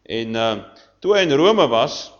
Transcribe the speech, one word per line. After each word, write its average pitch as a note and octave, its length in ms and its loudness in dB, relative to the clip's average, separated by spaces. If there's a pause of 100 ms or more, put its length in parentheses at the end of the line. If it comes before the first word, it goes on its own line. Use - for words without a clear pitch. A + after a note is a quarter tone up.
En, A2+ 320 -8
eh, A2+ 220 -2 (420)
toe G3 160 0
hy G3 60 2
in D#3 160 2
Rome F#3 300 4
was, A#2 520 -2